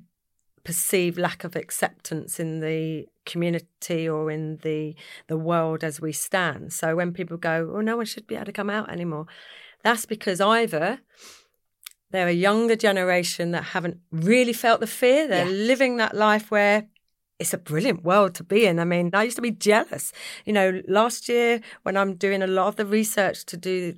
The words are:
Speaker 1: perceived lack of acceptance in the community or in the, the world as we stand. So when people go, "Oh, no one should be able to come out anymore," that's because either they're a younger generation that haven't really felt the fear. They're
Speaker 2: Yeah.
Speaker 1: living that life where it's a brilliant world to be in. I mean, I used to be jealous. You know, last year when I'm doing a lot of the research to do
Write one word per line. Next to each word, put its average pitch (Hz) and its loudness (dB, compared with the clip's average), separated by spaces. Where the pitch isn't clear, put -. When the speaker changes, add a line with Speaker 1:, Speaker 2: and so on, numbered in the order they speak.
Speaker 1:
perceived 175 0
lack 175 -4
of 175 -12
acceptance - -6
in 160 -4
the 160 -4
community 170 -4
or 156 -2
in 156 -6
the, 156 -4
the 160 -2
world 160 0
as 156 -6
we 160 -4
stand. 165 -2
So 160 -2
when 175 0
people 170 -8
go, 165 -2
"Oh, 208 -4
no 220 -2
one 233 -4
should - -12
be - -8
able - -8
to 202 -12
come 202 -4
out 214 -4
anymore," 170 -6
that's 226 2
because 202 -4
either 214 2
they're 185 0
a 175 2
younger 214 4
generation 180 2
that 170 -2
haven't 175 -4
really 226 4
felt 233 2
the 220 -2
fear. 262 4
They're 180 2
Speaker 2:
Yeah. 196 0
Speaker 1:
living 247 2
that 226 0
life 214 2
where 208 4
it's - -2
a 277 -2
brilliant 170 -2
world 180 4
to - -12
be 202 2
in. 170 4
I 170 0
mean, 175 0
I 202 2
used 240 -4
to 233 -4
be 240 -2
jealous. - 0
You 208 0
know, 190 4
last 220 0
year 240 2
when 190 -4
I'm 196 0
doing 196 0
a 190 0
lot 190 2
of 208 -4
the 214 -2
research 214 0
to 170 -12
do 180 -4